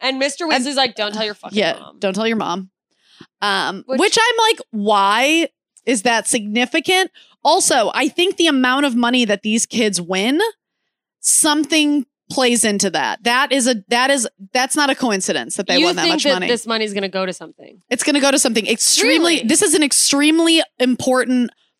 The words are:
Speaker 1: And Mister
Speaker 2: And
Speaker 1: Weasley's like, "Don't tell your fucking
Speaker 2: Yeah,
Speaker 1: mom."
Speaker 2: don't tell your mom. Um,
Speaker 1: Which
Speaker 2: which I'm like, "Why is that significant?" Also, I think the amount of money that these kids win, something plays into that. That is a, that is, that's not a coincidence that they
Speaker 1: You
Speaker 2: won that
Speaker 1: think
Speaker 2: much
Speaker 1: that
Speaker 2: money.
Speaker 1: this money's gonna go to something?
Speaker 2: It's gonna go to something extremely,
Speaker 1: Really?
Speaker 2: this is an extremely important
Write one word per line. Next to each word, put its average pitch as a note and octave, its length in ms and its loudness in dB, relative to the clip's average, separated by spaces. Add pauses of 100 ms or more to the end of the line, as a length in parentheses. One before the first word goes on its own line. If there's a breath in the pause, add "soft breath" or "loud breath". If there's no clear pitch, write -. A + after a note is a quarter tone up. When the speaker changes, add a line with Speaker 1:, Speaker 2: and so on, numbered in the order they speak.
Speaker 1:
And C4 160 -2
Mister C#4 280 -4
Speaker 2:
And D#4 80 0
Speaker 1:
Weasley's C4 240 -2
like, B3+ 180 0
"Don't G#3 180 -6
tell A3 100 -4
your G#3 120 -6
fucking F3+ 220 -12
Speaker 2:
Yeah, E3+ 220 0
Speaker 1:
mom." D3 200 -20
Speaker 2:
don't G3 140 -2
tell A3 140 -2
your A3+ 100 -2
mom. F#3 340 -6 (720 loud breath)
Um, G3 440 -2
Speaker 1:
Which C4 140 -2
Speaker 2:
which G#4 200 2
I'm A4+ 180 2 (120)
like, - 100 -2 (120)
"Why A3 800 2 (360)
is A3 180 -2
that A#3 240 0
significant?" B3+ 840 -2 (320 soft breath)
Also, C#4+ 500 2
I C4+ 140 0
think F4+ 300 -2
the E4 100 2
amount C4 380 2
of B3 100 0
money A#3+ 300 2
that G3+ 180 0
these A3 220 -2
kids G#3 360 -2
win, F#3+ 380 -2 (800)
something D4 840 0 (240)
plays A#3+ 360 2
into G3+ 240 0
that. C#3 340 -4
That B3+ 300 0
is B3+ 140 2
a, B3+ 80 2 (120)
that B3 240 2
is, C4 160 0 (240)
that's B3+ 240 -2
not D4 140 2
a - 60 0
coincidence F#3 600 -4
that G3 120 -6
they - 120 0
Speaker 1:
You D#4+ 60 4
Speaker 2:
won F4+ 100 0
that F4 60 -2
Speaker 1:
think E4 140 2
Speaker 2:
much C4 80 -2
Speaker 1:
that C#4 100 2
Speaker 2:
money. F3+ 140 -2
Speaker 1:
this A3+ 200 -4
money's A3 260 -4
gonna G3 140 -4
go F#3+ 180 -4
to F#3 60 -6
something? E3 580 -18
Speaker 2:
It's - 140 -2
gonna C#4+ 160 2
go C4+ 120 4
to C#4 80 2
something A3+ 280 0
extremely, D#4+ 680 2
Speaker 1:
Really? A3+ 120 -2
Speaker 2:
this D4+ 140 2
is F4 140 2
an D#4+ 80 2
extremely D#4 760 2 (160)
important B3+ 760 0 (280)